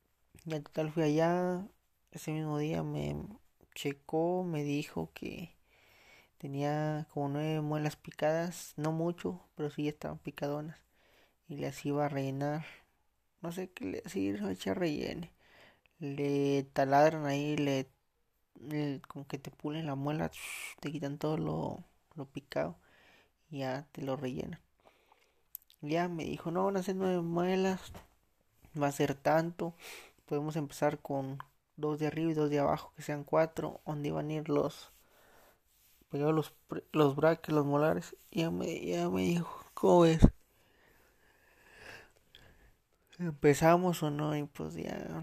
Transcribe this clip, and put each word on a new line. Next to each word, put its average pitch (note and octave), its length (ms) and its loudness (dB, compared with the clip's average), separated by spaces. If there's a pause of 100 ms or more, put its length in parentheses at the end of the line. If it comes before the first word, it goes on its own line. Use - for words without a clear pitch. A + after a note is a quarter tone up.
(460)
Ya D#3 160 -4
total D#3 300 -4
fui E3 100 0
allá. F3 640 2 (440)
Ese D#3+ 200 -8
mismo D3+ 280 -2
día D#3 240 -2
me D3 320 -4 (580)
checó, E3 680 -2
me D#3+ 200 -2
dijo D3+ 520 -4
que - 420 -10 (800)
tenía D3+ 760 -2
como C#3+ 180 -2
nueve D3+ 320 0
muelas D3+ 340 -2
picadas, E3 800 -2
no D3+ 140 0
mucho, E3+ 520 -2 (120)
pero D3 160 -4
sí D3 140 -4
ya D3 40 0
estaban D3+ 300 -8
picadonas. D3+ 580 -6 (720)
Y D3 100 -10
las C#3 300 -6
iba C#3+ 180 2
a C#3+ 40 -2
rellenar. C#3 560 -2 (760)
No E3+ 100 -6
sé F3+ 200 -8
qué - 140 -12
le, - 220 -6
sí, - 240 -2
le G3+ 200 -2
echa F#3+ 240 -4
rellene. E3+ 580 -2 (640)
Le C#3 720 0
taladran D3 540 6
ahí, C#3+ 320 0
le, C#3 320 0 (680)
le, D3 480 -4
como C#3 180 -12
que C#3 140 -8
te C#3+ 100 -12
pulen D#3 380 -8
la C#3 80 -4
muela, D3+ 340 -2 (520)
te D3 100 -6
quitan D3 260 -6
todo D#3 200 0
lo, D#3+ 460 -4 (300)
lo C#3+ 140 -10
picado D#3+ 500 -6 (720)
y C#3+ 100 -8
ya C3+ 320 -4
te D#3 100 -12
lo C3+ 140 -4
rellenan. C#3 440 -6 (1200)
Ya D#3+ 260 0
me E3+ 180 -6
dijo, D3+ 240 -6
"No, F#3 160 0
van G3 120 0
a F#3 60 -2
ser F#3+ 120 -2
nueve F#3 260 0
muelas, F#3 580 0 (1000)
va C#3+ 60 4
a C#3+ 40 2
ser C#3+ 220 2
tanto, E3 600 0 (500)
podemos D3+ 300 -2
empezar D3 440 0
con C#3 380 -4 (380)
dos D3+ 240 -2
de D3+ 80 0
arriba D#3+ 240 0
y - 20 0
dos D3+ 160 2
de D3 80 2
abajo, D3+ 380 2
que D3+ 80 -16
sean D3 200 -4
cuatro, D#3+ 640 0
donde D3 240 -4
iban D#3 200 -4
a D#3 40 -4
ir D3+ 160 -4
los D3 420 0 (1160)
pegados D3 240 0
los D#3 180 0 (160)
pre-, - 160 -8 (100)
los D3 220 6
brackets, D#3+ 380 4
los D3 120 4
molares". D#3 500 2 (160)
Ya E3 180 0
me, F3 340 -4
ya F3 260 0
me F#3 120 0
dijo, F3 440 0 (100)
"¿Cómo F3+ 260 8
ves? E3 200 8 (3000)
¿Empezamos E3 800 6
o D3+ 80 0
no?". D3+ 260 0
Y D3 100 -2
pues D#3 280 -8
ya, E3 500 -6